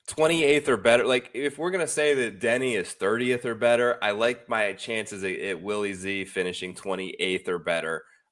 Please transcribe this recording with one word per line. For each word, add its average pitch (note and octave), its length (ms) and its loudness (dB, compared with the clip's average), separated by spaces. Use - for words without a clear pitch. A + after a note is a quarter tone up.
Twenty-eighth D3+ 640 2
or B2 80 4
better. A#2 280 6
Like, B2+ 300 0
if C#3+ 240 -6
we're E3+ 120 -4
gonna F3+ 180 -2
say D3+ 260 2
that A2 260 -2
Denny A#2+ 360 0
is F2+ 160 -4
thirtieth A#2+ 520 0
or A#2 120 -4
better, A#2+ 440 4
I G#2 120 0
like A#2 360 0
my G#2+ 260 0
chances G#2+ 500 -6
at, F#2 160 -2
at F2+ 200 -4
Willie G2+ 340 -2
Z F#2+ 320 -4
finishing F#2 480 -4
twenty-eighth F#2 760 -4
or F2+ 100 -2
better. D#2+ 460 -4